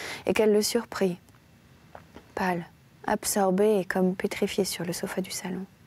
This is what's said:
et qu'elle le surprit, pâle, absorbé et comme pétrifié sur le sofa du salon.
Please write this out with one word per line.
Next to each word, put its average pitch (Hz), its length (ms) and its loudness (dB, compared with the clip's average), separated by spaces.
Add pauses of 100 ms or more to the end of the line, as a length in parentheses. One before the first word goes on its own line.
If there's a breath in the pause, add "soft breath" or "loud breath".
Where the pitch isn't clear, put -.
(260 loud breath)
et - 80 2
qu'elle 214 200 4
le 208 80 6
surprit, 202 580 -2 (1120)
pâle, 180 320 -2 (400)
absorbé 208 720 2
et 175 60 -2
comme 185 300 2
pétrifié - 480 -2
sur 170 220 -4
le 170 80 -4
sofa - 260 -6
du 185 120 -6
salon. 185 340 -8 (220)